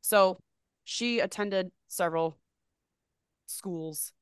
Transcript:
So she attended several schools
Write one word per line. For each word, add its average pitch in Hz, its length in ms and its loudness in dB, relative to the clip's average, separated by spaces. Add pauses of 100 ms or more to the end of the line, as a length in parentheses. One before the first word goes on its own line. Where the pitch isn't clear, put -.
So 190 360 4 (460)
she 240 340 -2
attended 196 540 -2 (160)
several 165 500 -2 (1080)
schools 160 760 -8